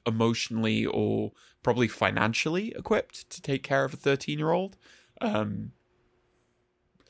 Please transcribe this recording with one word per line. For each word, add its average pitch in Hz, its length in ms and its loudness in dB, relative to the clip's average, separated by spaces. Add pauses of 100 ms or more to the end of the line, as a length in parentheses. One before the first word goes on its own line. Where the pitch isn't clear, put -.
emotionally 113 800 0
or 107 480 0 (300)
probably 120 260 2
financially 117 880 0
equipped - 540 -2
to - 100 -10
take 139 220 -2
care 135 220 2
of 135 100 -4
a - 20 -14
thirteen-year-old. 151 800 0 (460)
Um, 107 500 -2 (1400)